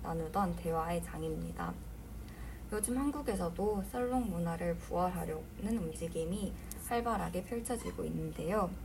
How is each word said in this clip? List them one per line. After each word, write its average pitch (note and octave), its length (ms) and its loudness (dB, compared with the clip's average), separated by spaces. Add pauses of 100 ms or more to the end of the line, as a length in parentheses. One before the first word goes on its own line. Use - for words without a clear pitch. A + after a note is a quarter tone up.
나누던 E3 540 2
대화의 E3 460 2
장입니다. E3+ 680 -2 (960)
요즘 A3 280 2
한국에서도 G#3 920 2
살롱 B3 380 2
문화를 E3+ 480 0
부활하려는 F3 1000 0
움직임이 E3 760 0 (340)
활발하게 G3 580 2
펼쳐지고 G3+ 600 -2
있는데요. D#3+ 640 2 (160)